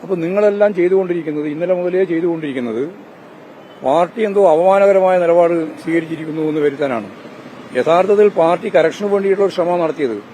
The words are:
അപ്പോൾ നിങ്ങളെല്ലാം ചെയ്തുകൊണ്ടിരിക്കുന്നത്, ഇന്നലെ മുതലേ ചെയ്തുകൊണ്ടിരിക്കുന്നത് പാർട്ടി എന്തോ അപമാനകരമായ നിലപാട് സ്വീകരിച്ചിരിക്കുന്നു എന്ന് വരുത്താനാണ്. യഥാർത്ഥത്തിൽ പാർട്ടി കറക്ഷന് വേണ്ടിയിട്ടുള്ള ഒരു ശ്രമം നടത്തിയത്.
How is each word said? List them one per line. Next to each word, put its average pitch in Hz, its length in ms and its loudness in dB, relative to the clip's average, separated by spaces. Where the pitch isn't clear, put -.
അപ്പോൾ 185 120 -4
നിങ്ങളെല്ലാം 202 580 0
ചെയ്തുകൊണ്ടിരിക്കുന്നത്, 175 720 0
ഇന്നലെ 165 260 -2
മുതലേ 180 300 0
ചെയ്തുകൊണ്ടിരിക്കുന്നത് 156 840 -4
പാർട്ടി 170 380 0
എന്തോ 196 280 4
അപമാനകരമായ 190 680 4
നിലപാട് 170 460 2
സ്വീകരിച്ചിരിക്കുന്നു 160 760 -6
എന്ന് 156 200 -2
വരുത്താനാണ്. 135 480 -2
യഥാർത്ഥത്തിൽ 190 500 2
പാർട്ടി 175 420 0
കറക്ഷന് 170 380 0
വേണ്ടിയിട്ടുള്ള 196 400 0
ഒരു 170 60 -4
ശ്രമം 175 260 -2
നടത്തിയത്. 135 440 -4